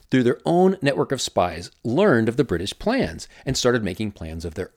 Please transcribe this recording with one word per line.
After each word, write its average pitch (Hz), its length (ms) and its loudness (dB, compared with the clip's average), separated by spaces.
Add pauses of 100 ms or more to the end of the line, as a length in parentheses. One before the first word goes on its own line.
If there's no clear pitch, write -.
through 131 140 4
their 120 200 0
own 185 380 4
network 139 300 0
of 127 100 -4
spies, 87 480 -2 (140)
learned 123 440 4
of 120 100 -2
the 143 60 4
British 92 340 -4
plans 202 520 -4 (160)
and 131 100 -2
started 123 280 0
making 101 300 -4
plans 80 300 -12
of 85 120 -8
their - 220 -8